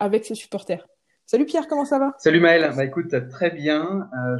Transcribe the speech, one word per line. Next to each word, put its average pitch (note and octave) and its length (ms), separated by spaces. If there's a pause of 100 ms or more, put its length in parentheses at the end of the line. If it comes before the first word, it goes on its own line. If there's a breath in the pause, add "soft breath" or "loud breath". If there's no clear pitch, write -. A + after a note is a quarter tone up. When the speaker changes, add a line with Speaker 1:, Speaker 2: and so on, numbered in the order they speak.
Speaker 1:
avec G#3 260
ses A3+ 80
supporters. - 520 (380)
Salut C4+ 220
Pierre, D#4+ 220
comment C#4+ 180
ça C#4+ 140
va ? C#4 180
Speaker 2:
Salut D#3+ 220
Maël, E3 360
bah C3+ 80
écoute, E3 300 (160)
très E3+ 220
bien. D#3 600
Euh, B2 280